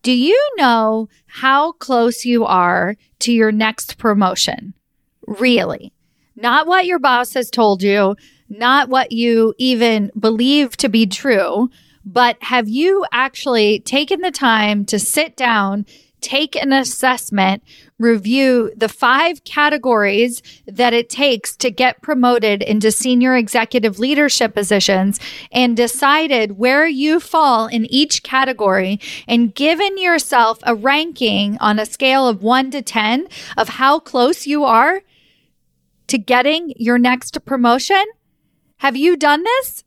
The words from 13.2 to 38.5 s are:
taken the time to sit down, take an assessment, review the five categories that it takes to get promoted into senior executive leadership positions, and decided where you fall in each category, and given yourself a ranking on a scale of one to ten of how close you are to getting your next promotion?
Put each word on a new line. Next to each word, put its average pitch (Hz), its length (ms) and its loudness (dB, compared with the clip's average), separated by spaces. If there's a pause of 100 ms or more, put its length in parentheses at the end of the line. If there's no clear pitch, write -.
taken 302 400 -4
the 359 100 -2
time 214 540 0
to 208 120 -4
sit 311 400 -4
down, 208 480 0 (360)
take 285 340 -4
an 277 180 0
assessment, 247 880 0 (380)
review 233 760 2
the 220 140 -2
five 285 540 0
categories 240 1000 0 (240)
that 233 280 0
it 233 140 0
takes 254 500 -2
to 254 120 -2
get 247 320 0
promoted 240 640 2
into 214 280 2
senior 254 440 2
executive 226 640 0
leadership 262 560 0
positions, 196 640 0 (320)
and 240 260 0
decided 240 800 0
where 269 300 2
you 311 320 0
fall 262 480 2
in 226 260 -2
each 294 300 0
category, 208 760 -2 (280)
and 233 260 0
given 370 460 -2
yourself 277 640 0
a 240 100 -2
ranking 226 840 -2
on 208 180 0
a 214 80 -2
scale 262 420 0
of 202 140 -2
one 254 300 0
to 277 100 -8
ten 233 460 -4 (280)
of 220 140 -2
how 277 300 2
close 269 480 -2
you 294 160 0
are 269 400 2 (1040)
to 269 100 -2
getting 269 580 0
your 240 220 0
next 247 480 0
promotion? 254 580 2 (760)